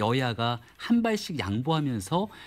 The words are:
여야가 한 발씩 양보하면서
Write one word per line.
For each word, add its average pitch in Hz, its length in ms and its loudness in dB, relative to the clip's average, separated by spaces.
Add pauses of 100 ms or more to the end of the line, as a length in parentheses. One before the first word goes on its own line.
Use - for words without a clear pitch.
여야가 120 600 0 (160)
한 233 260 2
발씩 214 360 -2
양보하면서 131 920 0 (180)